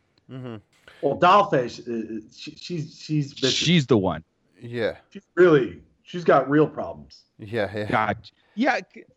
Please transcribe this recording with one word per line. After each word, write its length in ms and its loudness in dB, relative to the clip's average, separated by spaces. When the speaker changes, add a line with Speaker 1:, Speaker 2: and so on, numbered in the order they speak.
Speaker 1:
Mm-hmm. 260 -14
Speaker 2:
Well, 160 -2
Dollface, 680 2
uh, 340 -8
she, 200 -16
she's, 440 -12
she's 340 -4
vicious. 200 -2
Speaker 3:
She's 340 2
the 100 6
one. 260 -2
Speaker 1:
Yeah. 360 -6
Speaker 2:
She's 120 -18
really, 460 4
she's 220 -12
got 240 4
real 180 4
problems. 540 -12
Speaker 1:
Yeah, 360 -4
yeah. 160 -6
Speaker 3:
Gotcha. 420 -2
Yeah. 240 0
c- 100 -20